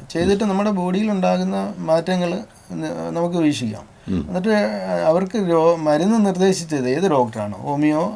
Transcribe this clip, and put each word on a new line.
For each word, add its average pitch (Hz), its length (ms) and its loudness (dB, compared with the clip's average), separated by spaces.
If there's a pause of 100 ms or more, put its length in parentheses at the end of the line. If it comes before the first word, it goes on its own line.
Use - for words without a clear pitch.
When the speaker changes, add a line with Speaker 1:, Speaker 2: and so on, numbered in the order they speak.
(120)
Speaker 1:
ചെയ്തിട്ട് 190 320 2
Speaker 2:
ഉം. 208 60 0
Speaker 1:
നമ്മുടെ 202 220 0
ബോഡിയിൽ 190 400 0
ഉണ്ടാകുന്ന 185 680 0
മാറ്റങ്ങൾ 175 640 0 (320)
ന-, 165 400 -6
നമുക്ക് 170 240 -2
വീക്ഷിക്കാം. 123 480 0 (240)
Speaker 2:
ഉം. 87 200 -2
Speaker 1:
എന്നിട്ട് 180 220 -2 (560)
അവർക്ക് 185 460 2
രോ-, 165 240 4
മരുന്ന് 165 500 2
നിർദ്ദേശിച്ചത് 175 640 0
ഏത് 170 220 2
ഡോക്ടറാണോ, 110 460 0
ഹോമിയോ, 151 580 0